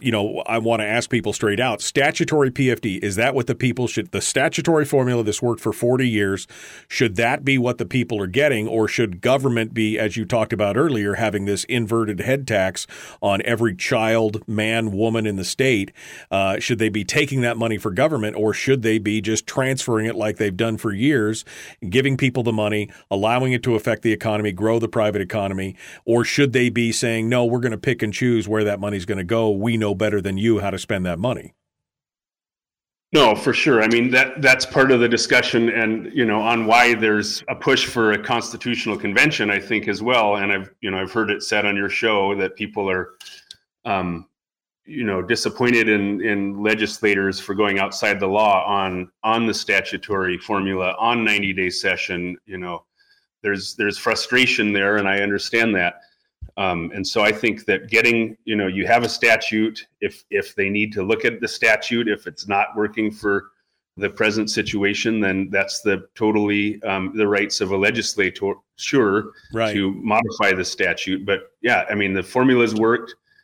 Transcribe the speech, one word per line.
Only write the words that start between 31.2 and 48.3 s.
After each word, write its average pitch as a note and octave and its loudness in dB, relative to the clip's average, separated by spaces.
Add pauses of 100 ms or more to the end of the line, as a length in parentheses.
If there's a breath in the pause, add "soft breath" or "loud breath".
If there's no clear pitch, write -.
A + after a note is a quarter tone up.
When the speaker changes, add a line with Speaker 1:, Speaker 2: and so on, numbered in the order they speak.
Speaker 2:
No, B2+ 6
for A#2 0
sure. A#2+ 4
I A2 4
mean, A#2+ 2
that, B2+ 2
that's B2+ 4
part C3+ 4
of B2+ 6
the A#2+ 6
discussion A#2 2
and, A2 -2
you B2+ 2
know, G#2+ 2
on A2+ 0
why A#2+ 6
there's G#2+ 0
a A2+ -6
push C3 2
for A2 2
a G#2 0
constitutional A2+ -4
convention, A2+ 0
I G2 0
think, G#2+ -4
as G2+ -4
well. A2+ 2
And G2+ -2
I've, F#2+ -4 (120)
you G#2 -4
know, F#2+ -4
I've F#2+ -6
heard G#2+ 0
it G2+ -2
said G#2 0
on G2+ 0
your G2 -2
show G2+ 0
that F#2+ -2
people G#2 -4
are, F#2 -4 (720 loud breath)
um, F2+ -4 (580)
you A#2 -8
know, G2 -2
disappointed A2+ 0
in, G2+ 0
in G2+ -4
legislators G2+ 0
for - -8
going G2+ 0
outside G2+ -2
the G2 -2
law G2 2